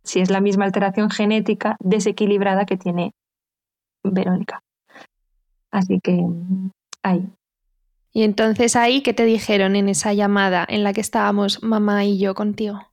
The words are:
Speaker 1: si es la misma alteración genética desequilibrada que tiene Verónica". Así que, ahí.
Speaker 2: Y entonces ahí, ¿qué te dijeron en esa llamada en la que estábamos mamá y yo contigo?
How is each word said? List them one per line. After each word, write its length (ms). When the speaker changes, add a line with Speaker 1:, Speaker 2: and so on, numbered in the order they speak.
Speaker 1:
si 180
es 100
la 100
misma 240
alteración 460
genética 680
desequilibrada 880
que 120
tiene 340
Verónica". 600
Así 300
que, 240
ahí. 260
Speaker 2:
Y 80
entonces 520
ahí, 260
¿qué 120
te 120
dijeron 500
en 140
esa 240
llamada 540
en 160
la 100
que 80
estábamos 640
mamá 420
y 140
yo 160
contigo? 440